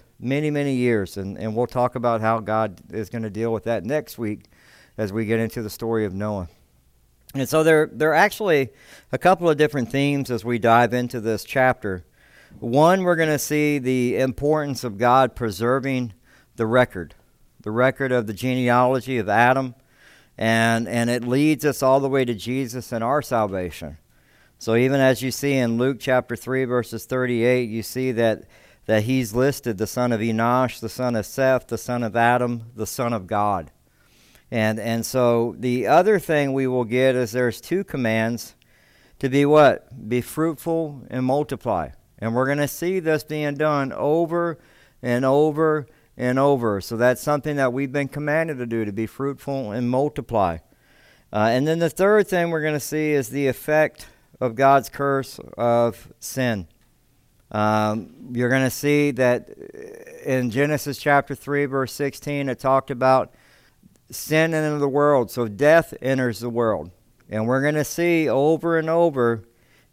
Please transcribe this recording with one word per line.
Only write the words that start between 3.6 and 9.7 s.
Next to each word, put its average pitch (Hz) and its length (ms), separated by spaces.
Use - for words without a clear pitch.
that 113 180
next 143 360
week 107 260
as 104 120
we 110 140
get 113 160
into 113 220
the 104 80
story 113 340
of 95 80
Noah. 98 380
And 135 140
so 160 140
there, 156 280
there 151 200
are 147 40
actually 170 540
a 127 60
couple 175 320
of 151 80
different 143 340